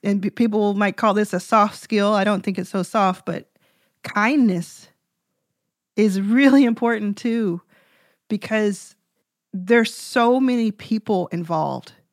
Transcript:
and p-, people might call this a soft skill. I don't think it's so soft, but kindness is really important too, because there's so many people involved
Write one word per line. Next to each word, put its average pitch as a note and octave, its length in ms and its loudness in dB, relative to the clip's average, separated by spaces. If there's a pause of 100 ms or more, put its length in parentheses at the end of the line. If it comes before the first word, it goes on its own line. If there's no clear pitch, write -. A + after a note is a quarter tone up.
and G3+ 200 -2
p-, G3+ 80 -2
people G#3 440 0
might G3+ 220 0
call G#3 180 2
this G#3 180 0
a F3 80 -4
soft G#3 360 2
skill. G#3 360 -2
I G3 120 0
don't G3 180 0
think F#3+ 160 -4
it's F#3 120 -8
so F#3+ 120 -4
soft, F#3+ 420 0
but - 240 -10 (540)
kindness G#3+ 880 0 (1080)
is G3+ 240 2
really C4 440 6
important A3 520 -2
too, A3 440 -2 (680)
because G#3 680 -4 (560)
there's A3 420 2
so B3 460 0
many A#3+ 320 0
people G#3+ 560 -4
involved D#3+ 640 -6 (200)